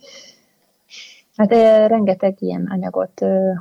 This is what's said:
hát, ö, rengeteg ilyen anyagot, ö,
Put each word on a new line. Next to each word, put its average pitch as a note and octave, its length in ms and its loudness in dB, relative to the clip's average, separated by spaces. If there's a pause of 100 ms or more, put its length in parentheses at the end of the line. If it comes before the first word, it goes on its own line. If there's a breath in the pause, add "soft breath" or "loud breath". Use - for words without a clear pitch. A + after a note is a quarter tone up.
(1400 loud breath)
hát, G#3+ 160 0
ö, A3 340 4
rengeteg G3 520 0
ilyen F3+ 320 -6
anyagot, F#3 500 -6
ö, F#3+ 400 -2